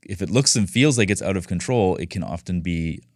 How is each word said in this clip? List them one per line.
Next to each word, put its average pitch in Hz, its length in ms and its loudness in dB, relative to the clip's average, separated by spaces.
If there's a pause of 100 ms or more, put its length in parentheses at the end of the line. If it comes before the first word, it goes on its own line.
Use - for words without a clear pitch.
if 95 200 -10
it 95 80 -4
looks 131 260 2
and 104 120 2
feels 127 300 4
like 101 120 4
it's 98 120 0
out 98 140 0
of 87 100 -4
control, 95 500 0
it 80 140 -8
can 95 120 -6
often 87 400 -6
be 82 380 -4 (160)